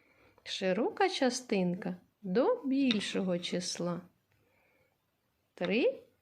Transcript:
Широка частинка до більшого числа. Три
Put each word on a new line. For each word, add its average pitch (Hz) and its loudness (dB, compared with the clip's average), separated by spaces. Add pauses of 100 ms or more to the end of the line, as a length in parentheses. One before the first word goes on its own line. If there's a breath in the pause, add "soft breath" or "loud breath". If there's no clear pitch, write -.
(420 soft breath)
Широка 233 0
частинка 185 0 (260)
до 247 2
більшого 214 0
числа. 175 -4 (1500)
Три 226 2 (280)